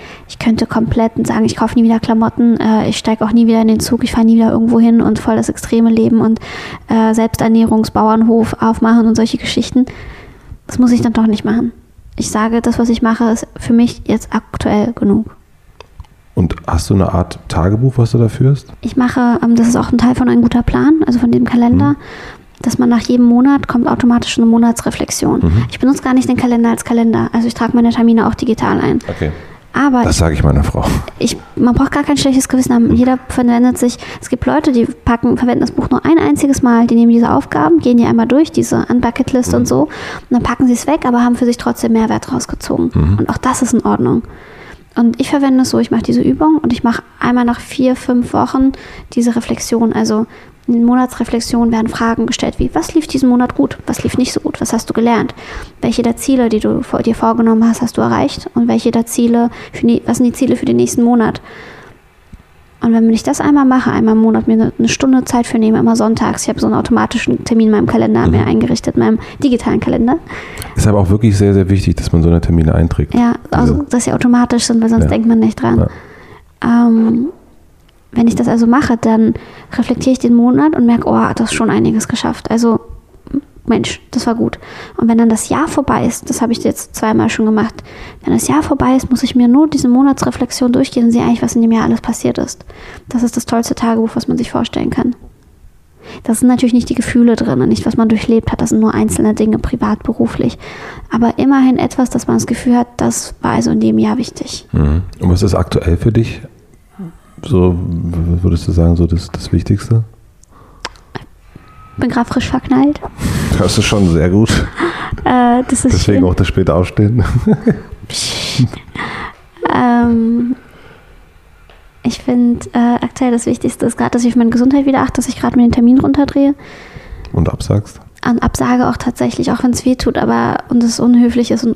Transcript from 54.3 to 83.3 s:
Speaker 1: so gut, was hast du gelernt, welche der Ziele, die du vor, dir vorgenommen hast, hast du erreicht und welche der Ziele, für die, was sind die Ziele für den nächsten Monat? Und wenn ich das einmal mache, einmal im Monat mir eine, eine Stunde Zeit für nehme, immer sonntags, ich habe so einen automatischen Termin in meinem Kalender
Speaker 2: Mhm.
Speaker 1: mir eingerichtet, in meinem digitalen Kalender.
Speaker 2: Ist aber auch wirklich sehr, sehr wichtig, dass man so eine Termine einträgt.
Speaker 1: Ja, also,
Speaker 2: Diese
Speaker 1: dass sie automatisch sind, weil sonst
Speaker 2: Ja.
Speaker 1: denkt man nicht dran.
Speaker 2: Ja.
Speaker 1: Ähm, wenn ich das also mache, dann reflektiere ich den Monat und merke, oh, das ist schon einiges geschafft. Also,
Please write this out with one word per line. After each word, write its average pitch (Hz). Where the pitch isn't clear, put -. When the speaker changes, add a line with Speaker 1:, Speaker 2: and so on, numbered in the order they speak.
Speaker 1:
so -
gut, -
was -
hast 226
du -
gelernt, 233
welche 233
der 233
Ziele, 254
die 214
du 214
vor, -
dir 226
vorgenommen 226
hast, 226
hast 240
du -
erreicht -
und 233
welche 226
der 226
Ziele, 233
für -
die, 233
was 233
sind 247
die 233
Ziele 247
für 254
den 240
nächsten 240
Monat? 233
Und 233
wenn 226
ich 226
das 277
einmal 285
mache, 254
einmal 220
im 220
Monat 220
mir 220
eine, 220
eine 233
Stunde 262
Zeit 240
für 233
nehme, 220
immer 226
sonntags, 220
ich -
habe 220
so 220
einen 220
automatischen 226
Termin 226
in 214
meinem 208
Kalender 226
Speaker 2:
Mhm. 82
Speaker 1:
mir -
eingerichtet, 247
in 240
meinem 220
digitalen -
Kalender. 240
Speaker 2:
Ist -
aber 104
auch 92
wirklich 107
sehr, 101
sehr 95
wichtig, 92
dass -
man 82
so 82
eine 85
Termine 80
einträgt. 82
Speaker 1:
Ja, 240
also, -
Speaker 2:
Diese 285
Speaker 1:
dass 240
sie -
automatisch 240
sind, 233
weil 226
sonst 226
Speaker 2:
Ja. -
Speaker 1:
denkt 220
man 226
nicht 220
dran. 233
Speaker 2:
Ja. -
Speaker 1:
Ähm, 226
wenn 233
ich 226
das 240
also 233
mache, 247
dann 226
reflektiere 247
ich 254
den 240
Monat 254
und 240
merke, 233
oh, 226
das 226
ist -
schon 220
einiges 220
geschafft. -
Also, 233